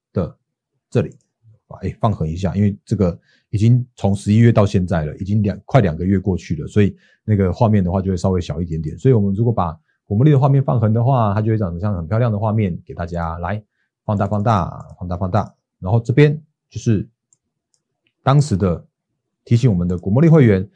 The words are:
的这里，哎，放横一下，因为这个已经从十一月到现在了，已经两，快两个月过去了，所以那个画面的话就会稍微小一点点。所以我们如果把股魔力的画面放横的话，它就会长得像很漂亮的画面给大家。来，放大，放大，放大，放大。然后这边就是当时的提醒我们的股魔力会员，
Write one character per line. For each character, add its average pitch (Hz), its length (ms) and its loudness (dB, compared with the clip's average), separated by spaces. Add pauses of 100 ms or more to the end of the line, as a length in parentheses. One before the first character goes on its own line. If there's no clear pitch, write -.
(140)
的 90 240 -4 (520)
这 117 120 0
里， - 120 -6 (680)
哎， 92 180 -6
放 117 120 0
横 85 140 -4
一 80 120 -6
下， 92 180 -4
因 101 80 0
为 101 220 0
这 110 100 -4
个 92 240 0 (300)
已 107 80 -4
经 120 280 2 (100)
从 98 200 0
十 104 160 -2
一 107 60 4
月 117 120 6
到 104 160 4
现 95 220 0
在 85 160 -2
了， 76 140 -8
已 90 80 -10
经 104 180 -2
两， 95 220 -4
快 131 160 4
两 85 140 0
个 85 100 -6
月 98 120 2
过 90 200 -2
去 - 180 -8
了， 76 120 -8
所 104 140 2
以 95 140 2 (300)
那 110 100 0
个 95 160 2
画 117 160 2
面 107 160 2
的 87 80 -2
话 95 100 0
就 92 100 -4
会 92 40 0
稍 95 140 -2
微 92 100 0
小 85 220 -6
一 87 40 -4
点 80 160 -6
点。 78 160 -8
所 135 140 2
以 - 20 4
我 110 60 4
们 98 140 0
如 110 100 -2
果 120 80 2
把 85 260 -4 (280)
股 98 100 -6
魔 120 80 2
力 151 80 6
的 135 80 4
画 139 80 2
面 139 160 2
放 131 160 0
横 107 140 2
的 117 100 0
话， 117 300 0
它 107 80 -2
就 110 100 0
会 110 60 0
长 90 160 -4
得 85 60 -8
像 104 160 -4
很 82 120 -6
漂 110 120 -2
亮 120 120 0
的 104 60 -2
画 104 160 -2
面 104 320 -2
给 - 80 -18
大 85 120 -10
家。 85 340 -6
来， 95 220 -8 (420)
放 107 120 -2
大， 101 120 -2
放 104 160 -2
大， 98 440 -2 (120)
放 90 80 -12
大， 90 100 -6
放 90 140 -6
大。 101 220 -2 (260)
然 92 120 -6
后 117 80 2
这 117 140 -2
边 147 260 4 (300)
就 104 100 -16
是 107 280 -2 (1120)
当 143 180 4
时 104 160 0
的 87 300 -2 (580)
提 120 120 0
醒 120 140 2
我 98 60 2
们 87 120 -2
的 90 100 -2
股 95 140 -6
魔 120 100 2
力 165 80 6
会 151 160 6
员， 101 300 2